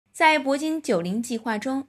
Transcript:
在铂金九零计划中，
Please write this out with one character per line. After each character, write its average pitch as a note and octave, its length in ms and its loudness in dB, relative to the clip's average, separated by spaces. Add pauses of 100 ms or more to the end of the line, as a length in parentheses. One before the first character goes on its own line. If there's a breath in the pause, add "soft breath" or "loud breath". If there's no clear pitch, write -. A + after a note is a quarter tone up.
(120)
在 D#4+ 240 4
铂 C4+ 220 0
金 D#4 240 -4
九 F#3+ 180 0
零 F#3 220 -2
计 A#3 160 -4
划 A3+ 180 -4
中， C4+ 320 -4